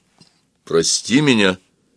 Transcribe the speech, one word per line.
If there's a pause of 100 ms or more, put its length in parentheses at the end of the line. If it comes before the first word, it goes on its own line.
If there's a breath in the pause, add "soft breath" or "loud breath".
(640)
Прости
меня. (380)